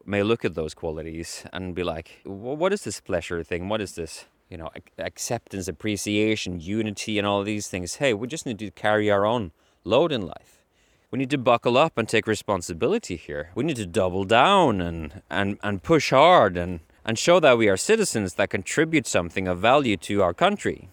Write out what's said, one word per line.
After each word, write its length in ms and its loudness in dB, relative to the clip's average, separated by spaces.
may 180 0
look 220 0
at 100 -2
those 200 -6
qualities 800 -10
and 200 -8
be 80 -4
like, 420 -6
"Wh-, 360 -10
what 120 2
is 120 -6
this 160 -8
pleasure 420 -4
thing? 280 -6
What 100 0
is 140 -6
this, 320 -10
you 80 -14
know, 180 -12
ac-, 220 -20
acceptance, 680 -8
appreciation, 920 -2
unity, 560 -6
and 100 0
all 160 2
these 260 -6
things? 280 -8
Hey, 160 2
we 160 -4
just 160 -10
need 140 -6
to 120 -10
carry 400 0
our 140 4
own 280 0
load 280 2
in 140 -4
life." 260 -18
We 40 -2
need 120 -4
to 80 0
buckle 400 4
up 180 4
and 120 -2
take 180 2
responsibility 880 -2
here. 400 -10
We 80 -4
need 140 -2
to 100 -6
double 380 0
down 560 4
and, 500 -6
and, 320 -2
and 180 -4
push 300 2
hard 460 6
and, 240 -4
and 120 -2
show 220 4
that 180 6
we 120 4
are 80 4
citizens 580 0
that 160 0
contribute 560 0
something 400 -2
of 140 -2
value 380 4
to 260 0
our 100 2
country. 580 -2